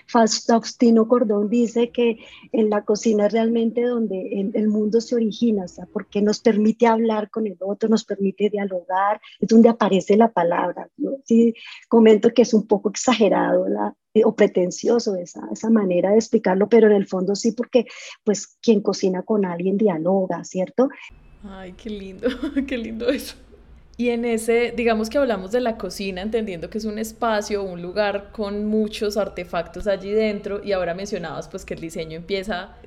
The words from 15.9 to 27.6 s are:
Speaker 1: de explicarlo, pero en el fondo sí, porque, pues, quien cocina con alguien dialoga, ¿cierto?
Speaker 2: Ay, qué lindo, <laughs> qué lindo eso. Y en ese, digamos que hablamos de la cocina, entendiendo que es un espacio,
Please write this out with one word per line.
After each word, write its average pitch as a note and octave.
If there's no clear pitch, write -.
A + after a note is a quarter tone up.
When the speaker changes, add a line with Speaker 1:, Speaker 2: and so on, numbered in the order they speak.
Speaker 1:
de G#3+
explicarlo, G#3
pero A3+
en G#3
el G3+
fondo F#3+
sí, A3
porque, A#3
pues, -
quien G#3
cocina F#3
con G#3
alguien F3+
dialoga, F#3
¿cierto? F#3
Speaker 2:
Ay, F#3+
qué -
lindo, G3
<laughs> C#4
qué C4
lindo A3+
eso. -
Y A#3+
en A#3
ese, A#3
digamos A3
que C#4+
hablamos G3+
de B3
la A3+
cocina, F#3
entendiendo G3
que A3
es G#3+
un G#3+
espacio, A3